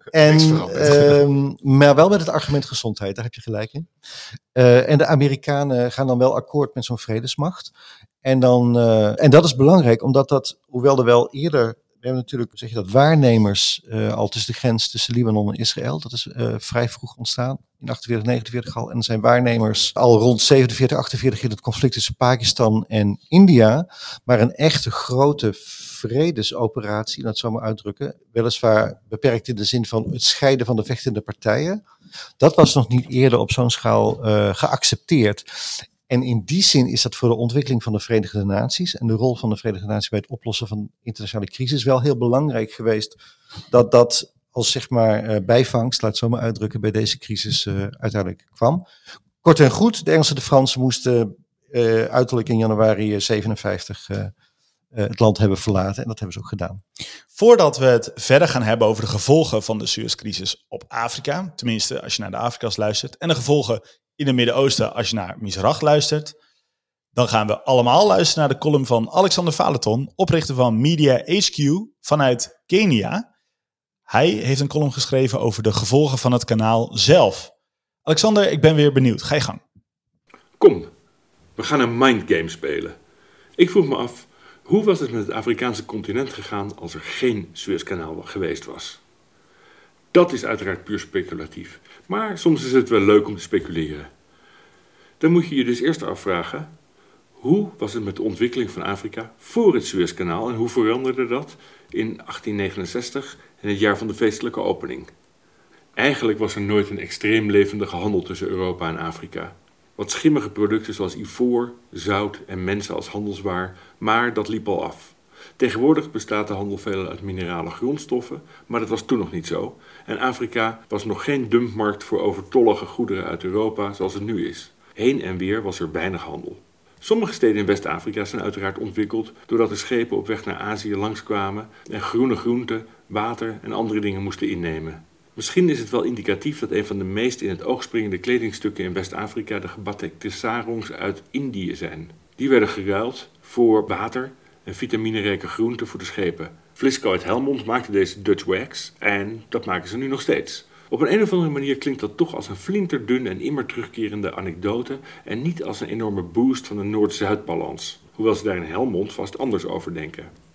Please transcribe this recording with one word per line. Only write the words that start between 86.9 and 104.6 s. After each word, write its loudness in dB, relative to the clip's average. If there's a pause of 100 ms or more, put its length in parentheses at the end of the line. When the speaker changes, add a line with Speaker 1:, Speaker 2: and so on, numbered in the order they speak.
Speaker 4:
er -14
geen -4
Suezkanaal -8
geweest -6
was? -16 (1080)
Dat 4
is -6
uiteraard -6
puur -6
speculatief, -10 (260)
maar -6
soms 2
is -4
het 4
wel 4
leuk 6
om -8
te -14
speculeren. -6 (1080)
Dan 4
moet 2
je -6
je 2
dus -2
eerst -2
afvragen: -6 (520)
hoe 0 (100)
was -8
het -8
met -8
de -8
ontwikkeling -4
van -10
Afrika -10
voor 2
het -2
Suezkanaal -4
en -6
hoe -4
veranderde 0
dat -8 (320)
in -6
achttien -8
negenenzestig, -8 (240)
in -8
het -2
jaar 2
van -8
de -6
feestelijke -2